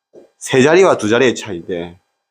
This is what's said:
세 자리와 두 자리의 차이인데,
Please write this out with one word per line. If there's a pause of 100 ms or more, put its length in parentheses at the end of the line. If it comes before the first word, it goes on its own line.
(360)
세
자리와
두
자리의
차이인데, (300)